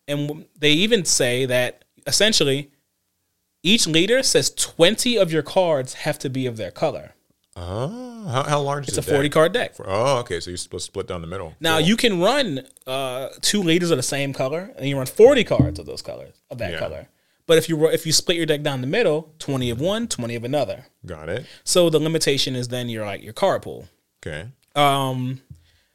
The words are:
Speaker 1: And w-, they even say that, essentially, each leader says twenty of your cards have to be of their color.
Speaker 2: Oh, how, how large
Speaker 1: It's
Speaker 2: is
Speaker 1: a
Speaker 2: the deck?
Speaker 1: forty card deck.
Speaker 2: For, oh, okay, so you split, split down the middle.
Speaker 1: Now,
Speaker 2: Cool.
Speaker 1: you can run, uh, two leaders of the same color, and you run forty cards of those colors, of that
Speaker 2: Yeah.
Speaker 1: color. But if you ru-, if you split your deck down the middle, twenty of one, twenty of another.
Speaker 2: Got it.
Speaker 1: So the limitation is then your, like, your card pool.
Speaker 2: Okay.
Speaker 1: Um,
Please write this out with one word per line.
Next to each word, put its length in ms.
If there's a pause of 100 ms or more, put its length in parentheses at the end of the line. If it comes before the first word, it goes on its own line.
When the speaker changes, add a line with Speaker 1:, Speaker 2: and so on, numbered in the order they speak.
Speaker 1:
And 220
w-, 180 (100)
they 140
even 340
say 420
that, 380 (220)
essentially, 640 (920)
each 240
leader 340
says 280
twenty 680
of 160
your 100
cards 520
have 260
to 100
be 160
of 100
their 140
color. 440 (420)
Speaker 2:
Oh, 720
how, 160
how 160
large 240
Speaker 1:
It's 80
Speaker 2:
is 60
Speaker 1:
a 20
Speaker 2:
the 60
deck? 100
Speaker 1:
forty 120
card 240
deck. 220
Speaker 2:
For, 140
oh, 300
okay, 200
so 120
you 60
split, 260
split 260
down 120
the 60
middle. 320
Speaker 1:
Now, 200
Speaker 2:
Cool. 100
Speaker 1:
you 80
can 240
run, 400 (260)
uh, 440 (100)
two 200
leaders 300
of 60
the 80
same 280
color, 440
and 120
you 80
run 100
forty 360
cards 380
of 60
those 140
colors, 340 (160)
of 80
that 160
Speaker 2:
Yeah. 40
Speaker 1:
color. 300 (380)
But 120
if 100
you 80
ru-, 140
if 160
you 60
split 240
your 100
deck 160
down 200
the 40
middle, 540
twenty 300
of 100
one, 260
twenty 300
of 80
another. 420 (180)
Speaker 2:
Got 240
it. 160 (200)
Speaker 1:
So 260
the 80
limitation 560
is 140
then 200
your, 160
like, 200
your 80
card 300
pool. 260 (360)
Speaker 2:
Okay. 220 (300)
Speaker 1:
Um, 640 (540)